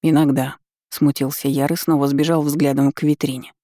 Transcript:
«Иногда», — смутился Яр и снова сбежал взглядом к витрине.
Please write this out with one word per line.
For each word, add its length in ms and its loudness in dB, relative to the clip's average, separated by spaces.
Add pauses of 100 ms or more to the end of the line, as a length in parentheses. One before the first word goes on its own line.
«Иногда», — 560 0 (320)
смутился 600 -2
Яр 240 0
и 20 -2
снова 320 0
сбежал 340 2
взглядом 520 0
к 100 -8
витрине. 500 -2 (100)